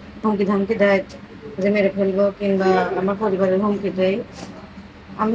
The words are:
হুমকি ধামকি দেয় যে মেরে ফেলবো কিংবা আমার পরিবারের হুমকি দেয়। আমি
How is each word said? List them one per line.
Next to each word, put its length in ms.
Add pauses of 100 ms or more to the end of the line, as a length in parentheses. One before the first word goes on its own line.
(220)
হুমকি 280
ধামকি 320
দেয় 180 (600)
যে 120
মেরে 220
ফেলবো 280 (140)
কিংবা 320 (300)
আমার 220
পরিবারের 420
হুমকি 260 (100)
দেয়। 160 (1040)
আমি 120